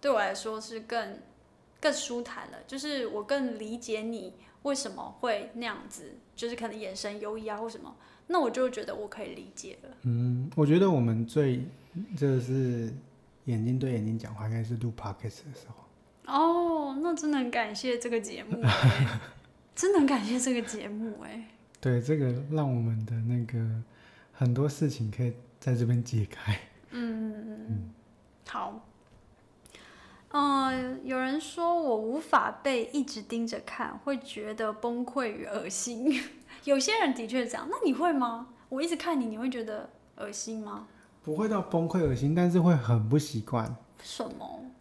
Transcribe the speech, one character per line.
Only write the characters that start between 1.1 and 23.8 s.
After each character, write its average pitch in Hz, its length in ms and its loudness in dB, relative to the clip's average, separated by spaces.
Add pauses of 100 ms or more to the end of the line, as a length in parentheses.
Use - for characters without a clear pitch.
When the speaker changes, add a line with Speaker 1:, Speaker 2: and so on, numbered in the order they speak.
Speaker 1:
更 294 140 4
舒 240 300 -4
坦 - 280 -10
了， - 60 -18 (100)
就 269 120 -10
是 277 300 -4
我 208 140 -4
更 254 360 0
理 220 180 -6
解 220 240 -4
你 226 320 -6 (300)
为 285 120 0
什 269 160 -4
么 - 300 -10
会 208 320 0
那 233 140 -6
样 214 100 -6 (100)
子， - 280 -16 (200)
就 233 140 -6
是 233 80 -6
可 226 100 -6
能 214 80 -6
眼 196 220 -8
神 208 240 -8
游 214 160 -6
移 220 100 -8
啊 208 120 -6
或 226 100 -6
什 220 100 -12
么， - 160 -16 (340)
那 359 120 6
我 240 100 4
就 254 200 2
觉 214 120 -8
得 196 120 -8
我 208 120 -6
可 214 160 -10
以 - 120 -8
理 190 200 -16
解 - 280 -14
了。 - 80 -20 (140)
Speaker 2:
嗯， 123 520 0
我 151 80 6
觉 151 140 6
得 190 120 6
我 156 80 4
们 113 280 2
最， 127 360 2 (540)
就 135 240 2
是 123 500 0 (540)
眼 113 180 0
睛 123 160 2
对 131 140 0
眼 107 140 0
睛 110 120 0
讲 110 160 -8
话， 104 120 -6
应 113 40 -2
该 113 140 0
是 117 140 -4
录 117 180 -2
Podcast - 480 -8
的 139 100 -12
时 - 140 -18
候。 110 60 -14 (580)
Speaker 1:
哦， 320 680 4
那 339 120 2
真 302 160 0
的 294 60 4
很 247 140 2
感 220 260 0
谢 247 220 0
这 240 100 -4
个 233 100 2
节 220 240 -6
目 233 200 -2
欸。 113 640 6
Speaker 2:
<laughs> - 60 -16 (420)
Speaker 1:
真 381 220 4
的 359 40 8
很 285 80 8
感 262 160 4
谢 226 160 0
这 254 140 0
个 240 80 2
节 214 260 -8
目 208 360 -6
欸。 220 200 -12 (380)
Speaker 2:
对， 123 220 2
这 147 160 2
个 135 80 2 (240)
让 151 180 2
我 123 100 2
们 113 280 0
的 113 140 -4
那 120 260 0
个 117 120 -4 (720)